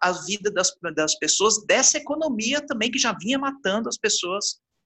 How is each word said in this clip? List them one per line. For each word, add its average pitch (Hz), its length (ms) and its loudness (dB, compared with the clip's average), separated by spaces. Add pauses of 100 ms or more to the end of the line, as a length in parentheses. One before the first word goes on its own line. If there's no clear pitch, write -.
a 180 100 2
vida 196 400 -4
das, 185 220 0 (200)
das 156 240 0
pessoas, 208 480 2
dessa 262 320 4
economia 285 600 -2
também 247 320 -2
que - 80 0
já 226 140 2
vinha 214 260 -2
matando 233 480 -2
as 233 100 -8
pessoas 202 600 -2 (280)